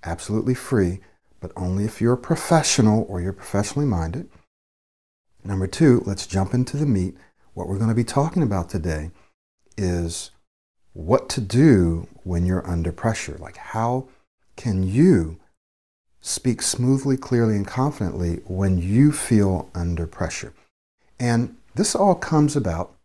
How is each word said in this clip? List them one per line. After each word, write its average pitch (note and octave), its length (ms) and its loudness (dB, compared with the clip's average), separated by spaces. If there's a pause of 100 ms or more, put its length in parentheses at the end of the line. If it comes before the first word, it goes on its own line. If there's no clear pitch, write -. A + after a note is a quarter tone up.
absolutely G#2+ 500 -4
free, F#2+ 460 0 (400)
but F2 160 -8
only F#2 300 -2
if A2 140 -8
you're A#2 140 2
a B2 40 0
professional B2 920 2
or F#2+ 100 -6
you're F#2 140 -4
professionally G#2 540 -4
minded. F2+ 420 -4 (1120)
Number F#2+ 220 -4
two, B2+ 400 4
let's G2 220 -6
jump F#2+ 260 -2
into B2 240 -2
the D3+ 80 -2
meat. F#2+ 300 0 (400)
What F#2+ 120 -8
we're G2 120 -4
gonna A2+ 160 0
be A#2 80 0
talking D#3+ 400 0
about G2 260 -2
today E2 420 -4 (640)
is F2 560 -4 (600)
what F2 360 0
to - 100 -4
do G2 680 4 (160)
when F2 200 0
you're F2+ 240 -2
under E2+ 240 -2
pressure. - 480 -4
Like, - 180 -16
how A#2+ 500 -4 (480)
can F#2+ 260 -2
you F#2 580 4 (800)
speak - 420 -4
smoothly, C3+ 540 0
clearly, A#2 380 0
and G2+ 120 -2
confidently F#2 800 -2
when F#2 340 0
you A2 320 4
feel G2+ 640 0
under E2+ 320 -4
pressure? - 480 -8 (640)
And A#2+ 360 0 (200)
this A#2+ 180 -2
all F#3+ 220 4
comes D3 400 2
about F2+ 500 -4